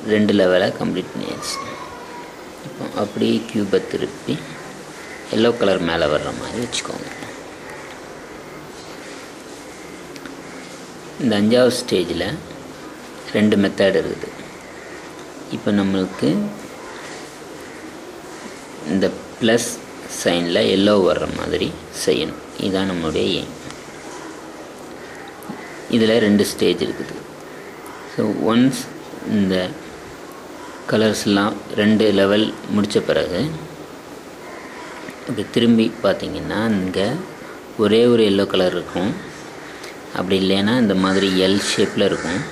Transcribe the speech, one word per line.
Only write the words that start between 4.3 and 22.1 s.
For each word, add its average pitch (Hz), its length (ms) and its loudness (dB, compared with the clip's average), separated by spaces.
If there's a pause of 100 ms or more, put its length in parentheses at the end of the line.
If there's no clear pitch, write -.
எல்லோ 113 200 4
கலர் 104 280 2
மேலே 82 260 2
வர்ற 73 360 2
மாதிரி 117 240 -4
வச்சுக்கோங்க. - 440 -6 (4000)
இந்த 107 200 4
அஞ்சாவது 120 440 6
ஸ்டேஜில் 90 540 0 (920)
ரெண்டு 107 240 6
மெத்தட் 95 460 6
இருக்குது. - 260 -4 (1200)
இப்போ - 180 -2
நம்மளுக்கு 98 680 2 (2500)
இந்த 92 220 2 (300)
ப்ளஸ் 117 300 4 (540)
சைனில் 87 440 4
எல்லோ 98 440 6
வர்ற 80 240 0
மாதிரி 82 360 -2 (320)
செய்யணும். - 360 2 (200)